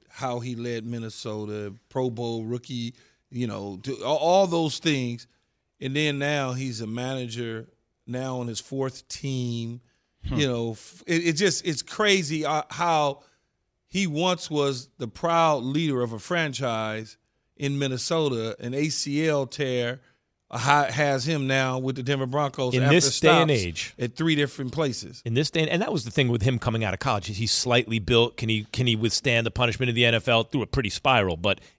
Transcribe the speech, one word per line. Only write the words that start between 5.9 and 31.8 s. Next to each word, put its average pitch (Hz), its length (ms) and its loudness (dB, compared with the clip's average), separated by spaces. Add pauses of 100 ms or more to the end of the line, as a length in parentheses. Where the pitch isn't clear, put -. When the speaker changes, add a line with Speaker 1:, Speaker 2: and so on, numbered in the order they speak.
Speaker 1:
then 147 220 0
now 143 340 -2
he's 127 280 -6
a 113 60 -6
manager, 120 800 -6 (400)
now 127 320 -6
on 120 80 -6
his 113 140 -8
fourth 135 480 -6
team. 120 720 -4 (480)
Speaker 2:
Hmm. 135 60 -4
Speaker 1:
You 143 140 2
know, 117 240 -2
f-, - 340 -18
it, 170 220 0
it 165 60 6
just, 180 320 2
it's 151 160 -2
crazy, 170 640 2
uh, 151 260 0
how 151 520 2 (640)
he 190 200 0
once 170 440 0
was 139 480 0
the 123 100 -6
proud 165 540 2
leader 139 400 0
of 113 100 -2
a 110 60 -8
franchise 113 1000 -4 (400)
in 139 220 -2
Minnesota, 131 840 0
an 120 140 -6
A 151 160 0
C 147 360 -2
L 143 200 2
tear, 127 540 -2 (500)
ha-, 139 400 4
has 135 360 0
him 147 200 0
now 131 320 0
with 131 180 -2
the 131 60 -6
Denver 135 240 0
Broncos 131 480 0
Speaker 3:
In 127 80 4
Speaker 1:
after 139 120 8
Speaker 3:
this 139 260 4
day 160 80 6
and 160 220 6
Speaker 1:
stops 117 120 2
Speaker 3:
age. 85 360 -6
Speaker 1:
at 120 180 -4
three 160 180 2
different 135 380 -2
places. 131 520 -4
Speaker 3:
In 113 100 -2
this 143 160 2
day 160 100 0
and, 156 100 0
and 175 120 0
that - 100 -2
was 135 120 -2
the 117 60 -8
thing 131 180 2
with 117 140 0
him 123 160 2
coming 113 260 -2
out 95 100 -2
of - 60 -6
college. 110 260 0
He's 104 260 -2
slightly 120 460 2
built. 117 380 4
Can 113 120 -2
he, 107 240 0
can 127 140 0
he 113 100 4
withstand 117 500 2
the 104 40 -4
punishment 123 400 0
of 117 40 0
the 120 100 4
N 117 100 6
F 113 140 0
L? 117 160 4
Threw 127 180 -2
a 98 40 -4
pretty 110 240 -2
spiral. 104 460 4
But 95 240 0 (180)